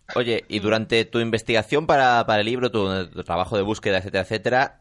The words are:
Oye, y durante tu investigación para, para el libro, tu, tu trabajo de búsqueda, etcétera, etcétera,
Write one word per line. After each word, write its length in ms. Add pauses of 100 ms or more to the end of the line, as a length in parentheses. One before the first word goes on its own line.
(140)
Oye, 340
y 120
durante 440
tu 160
investigación 640
para, 400
para 140
el 60
libro, 260
tu, 380
tu 140
trabajo 320
de 60
búsqueda, 360
etcétera, 240
etcétera, 580